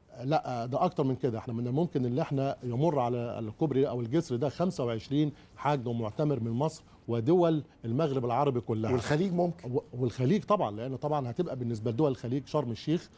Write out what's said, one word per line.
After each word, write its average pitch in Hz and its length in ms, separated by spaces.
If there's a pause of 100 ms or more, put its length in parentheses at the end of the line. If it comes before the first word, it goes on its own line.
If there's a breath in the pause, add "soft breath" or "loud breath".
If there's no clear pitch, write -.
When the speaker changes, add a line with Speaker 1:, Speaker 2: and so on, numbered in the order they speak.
(220)
Speaker 1:
لا، 127 420
ده 143 200
أكتر 165 180
من 131 120
كده. 120 220
احنا 117 160
من 120 140
الممكن 139 380
اللي 123 160
احنا 139 420
يمر 135 360
على 120 400
الكوبري 131 500
أو 123 120
الجسر 123 340
ده 131 140
خمسة 170 360
وعشرين 135 460 (260 loud breath)
حاج 135 300
ومعتمر 120 520
من 113 120
مصر 143 320 (240 soft breath)
ودول 156 560 (220 soft breath)
المغرب 131 400
العربي 123 360
كلها. 110 300
Speaker 2:
والخليج 151 420
ممكن. 170 380
Speaker 1:
و-، 131 120 (160)
والخليج 131 440
طبعًا، 156 320
لأن 127 200
طبعًا 143 340
هتبقى 160 260
بالنسبة 117 360
لدول 139 200
الخليج 127 340
شرم 139 260
الشيخ 156 460